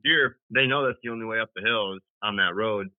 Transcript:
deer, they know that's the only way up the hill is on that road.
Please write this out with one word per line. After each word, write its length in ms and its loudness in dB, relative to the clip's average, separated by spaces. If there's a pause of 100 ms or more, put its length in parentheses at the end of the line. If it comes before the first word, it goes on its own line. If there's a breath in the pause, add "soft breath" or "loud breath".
deer, 340 2 (120)
they 160 2
know 200 0
that's 160 -2
the 80 -8
only 160 -8
way 140 -2
up 140 -4
the 80 -10
hill 320 0
is 60 -12 (220)
on 140 -2
that 180 2
road. 340 0 (100)